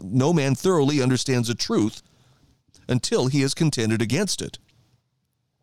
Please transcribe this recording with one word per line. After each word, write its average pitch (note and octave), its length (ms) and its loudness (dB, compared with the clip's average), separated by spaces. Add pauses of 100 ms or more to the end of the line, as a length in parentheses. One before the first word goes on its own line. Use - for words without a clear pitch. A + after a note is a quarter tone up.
no B2+ 320 2
man C3+ 200 2
thoroughly D3+ 460 2
understands B2 480 0
a A#2+ 60 -4
truth A2+ 480 -2 (880)
until B2+ 380 0
he C#3 120 2
is C3+ 140 0
contended A2+ 480 0
against D3 400 -2
it." - 160 -12 (1040)